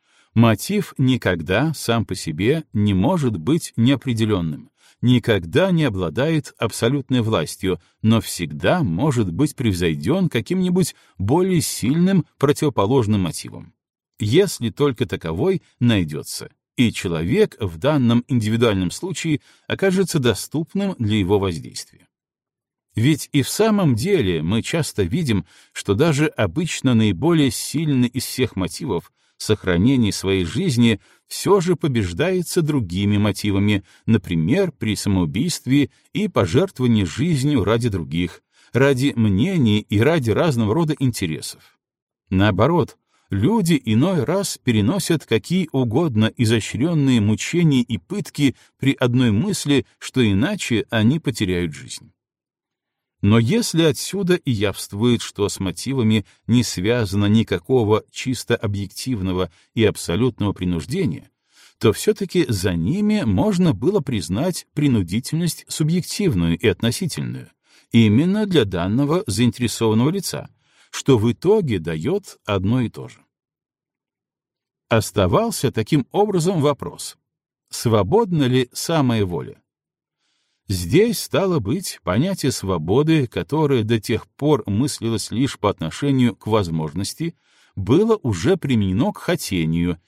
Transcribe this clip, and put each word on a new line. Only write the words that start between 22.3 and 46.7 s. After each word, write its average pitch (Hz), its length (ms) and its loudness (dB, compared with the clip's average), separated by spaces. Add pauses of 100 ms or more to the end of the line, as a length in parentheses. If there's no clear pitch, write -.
Ведь 139 360 0
и 139 120 2
в - 60 -4
самом 202 460 2
деле 107 460 0
мы 101 200 -2
часто - 420 -4
видим, 107 420 0 (260)
что - 220 -2
даже 151 340 2
обычно 127 680 -2
наиболее 117 560 2
сильный 139 580 -2
из - 160 -6
всех - 300 -4
мотивов, 95 580 -6 (240)
сохранение 104 720 2
своей 95 320 0
жизни, 117 560 2 (280)
всё 190 340 2
же 170 160 0
побеждается 147 840 -2
другими 104 560 0
мотивами, 101 640 0 (220)
например, 110 680 0
при 107 240 -4
самоубийстве 123 960 0 (200)
и 202 160 -4
пожертвовании 117 760 0
жизнью 139 580 0
ради 117 260 0
других, 87 520 -4 (320)
ради 135 420 2
мнений 113 640 2
и 104 220 0
ради 135 300 2
разного 117 420 0
рода 160 260 0
интересов. - 800 -6 (500)
Наоборот, 107 680 2 (320)
люди 165 560 2
иной 160 400 2
раз 185 360 -4
переносят 127 640 0
какие 165 460 -2
угодно 120 640 0
изощрённые 127 840 2